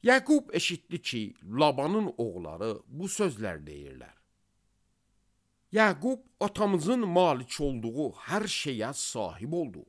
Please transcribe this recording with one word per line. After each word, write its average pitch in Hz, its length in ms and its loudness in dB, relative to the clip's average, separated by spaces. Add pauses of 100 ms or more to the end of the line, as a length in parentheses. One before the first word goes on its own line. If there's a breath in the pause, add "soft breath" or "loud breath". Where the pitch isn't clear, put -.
Yaqub 262 500 6
eşitdi - 480 -2
ki, 110 320 -4 (100)
Labanın 147 760 2
oğulları 90 680 -4
bu 156 180 -10
sözlər 110 640 -4
deyirlər. 131 500 -16 (1500)
Yaqub 208 480 2 (200)
atamızın 202 680 2
malik 170 520 4
olduğu 131 500 -2 (180)
hər 208 160 0
şeyə 135 500 -4
sahib 104 600 -6
oldu. 135 340 -6